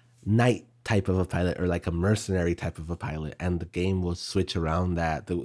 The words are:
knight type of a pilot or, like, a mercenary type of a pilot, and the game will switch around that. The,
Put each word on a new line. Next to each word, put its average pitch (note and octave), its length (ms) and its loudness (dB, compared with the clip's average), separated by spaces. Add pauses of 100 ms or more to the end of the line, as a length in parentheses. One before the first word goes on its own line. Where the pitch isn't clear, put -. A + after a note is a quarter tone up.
(260)
knight A2+ 400 4 (180)
type G#2 240 2
of F#2 120 4
a F2+ 60 2
pilot F2+ 340 0
or, F2+ 80 0
like, E2+ 180 0
a F2+ 60 -2
mercenary F2+ 640 2
type - 240 -6
of D#2+ 100 -10
a E2+ 80 -4
pilot, D#2 420 -8
and F2 200 0
the E2+ 80 -6
game F#2 340 0
will F2 140 0
switch - 400 -2
around F2 400 0
that. D#2+ 320 0
The, F2+ 180 -2